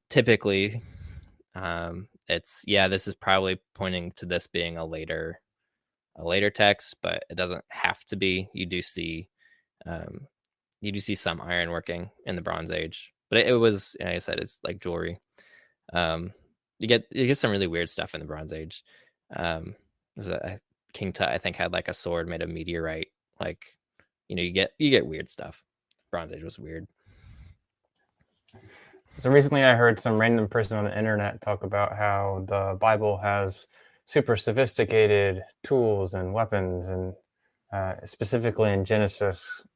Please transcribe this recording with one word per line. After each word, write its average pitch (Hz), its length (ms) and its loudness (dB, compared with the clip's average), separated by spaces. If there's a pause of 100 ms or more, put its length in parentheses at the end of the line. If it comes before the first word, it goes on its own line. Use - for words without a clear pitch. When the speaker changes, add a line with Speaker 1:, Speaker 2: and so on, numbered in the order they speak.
Speaker 1:
typically, 107 720 4 (720)
um, 87 540 -8 (200)
it's, - 380 -6
yeah, 98 220 4
this 98 200 0
is 95 60 -8
probably 95 440 2 (160)
pointing 90 380 -6
to - 140 -14
this 87 200 -2
being 85 300 -4
a 82 80 -6
later, 80 560 -8 (760)
a 82 80 -14
later 98 260 2
text, - 520 2
but 87 280 -4
it 85 60 -8
doesn't 90 320 -4
have - 380 -4
to 104 100 -6
be. 95 360 0
You 92 140 -6
do 87 160 -4
see, 82 460 -8 (580)
um, 80 400 -12 (540)
you 202 120 -6
do 101 80 -6
see 208 140 -4
some 82 260 -4
iron 87 300 -2
working 85 400 -6 (160)
in 92 100 -4
the 85 60 -8
Bronze 85 280 -6
Age, 82 420 -8 (180)
but 113 80 4
it, - 100 4
it 127 60 6
was, 113 460 2
like 90 80 -4
I 87 100 -4
said, - 200 -6
it's - 240 -10
like 92 160 -6
jewelry. 85 420 -6 (720)
Um, 85 400 -2 (460)
you 110 100 -4
get, 117 220 6
you 127 160 0
get 139 100 2
some 117 140 0
really 98 160 2
weird 85 240 -2
stuff 80 240 -8
in 78 60 -10
the 76 60 -12
Bronze 78 260 -10
Age. 80 300 -12 (520)
Um, 82 400 -6 (420)
there's 98 120 -12
a, 92 300 -6 (360)
King 95 180 -6
Tut, 82 160 0
I 60 100 -2
think, 90 180 -4
had, 87 160 -2
like, 90 160 -4
a 87 60 -6
sword 85 340 -4
made 85 120 -6
of 85 80 -4
meteorite. 82 600 -6 (320)
Like, - 240 -8 (640)
you 92 80 -8
know, 87 60 -2
you 87 100 -2
get, 95 260 2
you 147 120 2
get 90 160 4
weird 80 240 -8
stuff. - 320 -12 (480)
Bronze 82 220 -6
Age 80 120 -14
was 76 140 -14
weird. - 280 -12 (2250)
Speaker 2:
So 127 120 2
recently 139 340 8
I 127 100 10
heard 117 260 6
some 110 180 2
random 113 300 4
person 110 280 0
on 104 80 0
the 101 140 -2
internet 107 420 0
talk 104 220 -4
about 101 340 0
how 98 520 0
the 98 300 0
Bible 104 400 4
has 101 480 -2 (400)
super 123 300 2
sophisticated 104 1080 4 (200)
tools 104 520 2
and 92 180 -2
weapons, 95 560 0
and, 92 260 -4 (580)
uh, 95 220 -4 (100)
specifically 113 680 0
in 98 120 2
Genesis 101 760 0 (140)